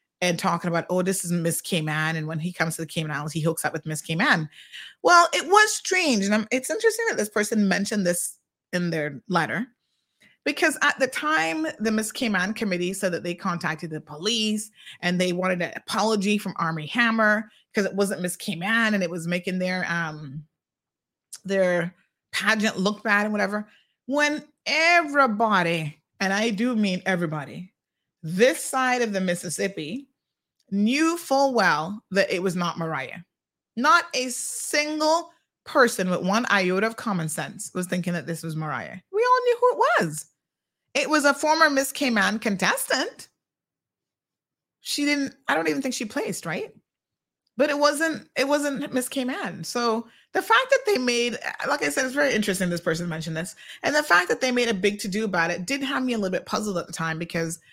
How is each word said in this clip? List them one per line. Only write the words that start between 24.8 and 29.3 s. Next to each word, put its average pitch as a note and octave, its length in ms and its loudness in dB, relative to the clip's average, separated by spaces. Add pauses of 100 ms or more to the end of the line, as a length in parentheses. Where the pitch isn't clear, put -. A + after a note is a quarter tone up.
and F#3+ 140 0
I A3 160 0
do A#3 260 0
mean F#3+ 300 0
everybody, E3+ 640 -4 (520)
this G#3 380 2
side B3+ 420 0
of G#3+ 100 -2
the F#3+ 80 0
Mississippi F3+ 880 -4 (600)